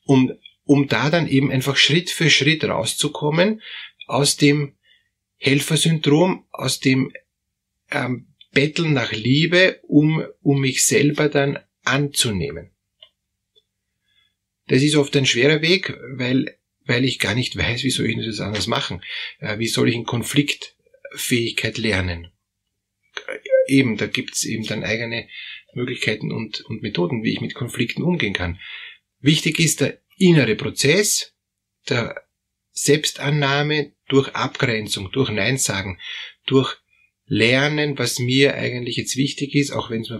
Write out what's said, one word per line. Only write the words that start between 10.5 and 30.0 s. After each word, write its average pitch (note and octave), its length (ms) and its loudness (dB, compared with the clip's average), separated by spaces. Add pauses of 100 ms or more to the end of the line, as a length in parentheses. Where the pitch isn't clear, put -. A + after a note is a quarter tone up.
mich C3 240 0
selber D3 440 2
dann C#3 300 0 (240)
anzunehmen. G#2 880 -2 (2000)
Das B2+ 140 4
ist D3 140 4
oft C#3+ 200 2
ein C#3 100 2
schwerer C#3+ 360 4
Weg, F3+ 320 0 (220)
weil, B2 420 -2 (280)
weil A#2+ 200 2
ich B2+ 140 -2
gar G2+ 160 -2
nicht A#2+ 200 -4
weiß, A#2+ 280 -2
wie C3 60 0
soll A#2+ 180 -2
ich A2+ 180 -2
das G#2 140 -6
anders G2 280 -4
machen? A#2+ 360 -4 (360)
Äh, G#2+ 200 -6
wie A2+ 80 -2
soll B2 220 2
ich A2+ 60 0
in A#2+ 100 -6
Konfliktfähigkeit - 1700 -4
lernen? F#2 540 -2 (1400)
Eben, C3 280 4
da G#2 120 -2
gibt's - 360 -6
eben A2 220 -6
dann G#2+ 180 -6
eigene A2+ 440 -6 (460)
Möglichkeiten A#2 580 -4
und, A2+ 300 -8
und - 200 -10
Methoden, A#2 420 -2
wie A2 100 0
ich - 80 -4
mit A2+ 120 -6
Konflikten - 480 -6
umgehen C3+ 320 0
kann. F2+ 260 -4 (600)
Wichtig D#3 400 2
ist D#3 220 0
der A#2 180 -2 (180)